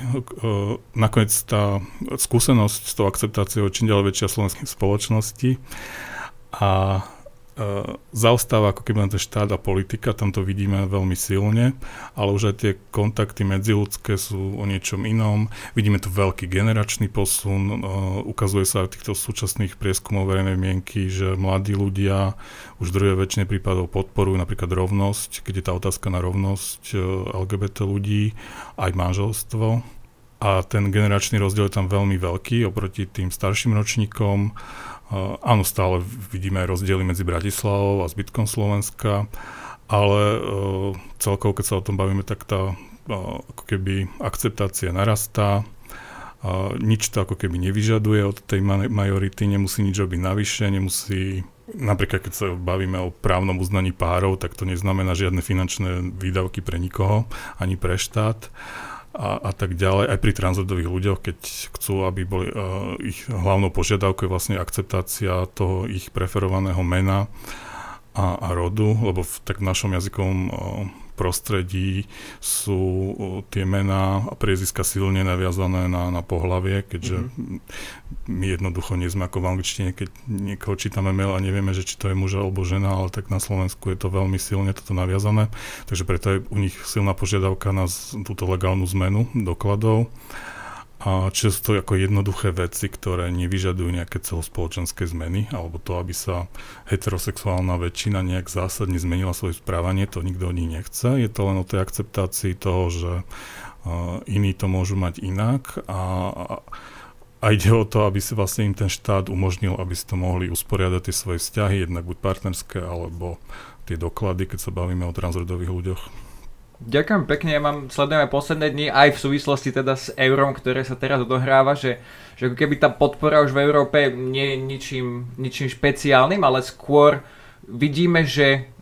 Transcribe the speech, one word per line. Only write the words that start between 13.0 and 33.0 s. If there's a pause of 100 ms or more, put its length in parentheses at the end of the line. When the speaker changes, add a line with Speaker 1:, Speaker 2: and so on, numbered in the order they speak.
Speaker 1:
medziľudské
sú
o
niečom
inom. (240)
Vidíme
tu
veľký
generačný
posun,
e, (520)
ukazuje
sa
v
týchto
súčasných
prieskumov
verejnej
mienky,
že
mladí
ľudia (400)
už
v
druhej
väčšine
prípadov
podporujú
napríklad
rovnosť,
keď
je
tá
otázka
na
rovnosť,
e, (320)
L
G
B
T
ľudí, (400)
aj
manželstvo. (560)
A
ten
generačný
rozdiel
je
tam
veľmi
veľký
oproti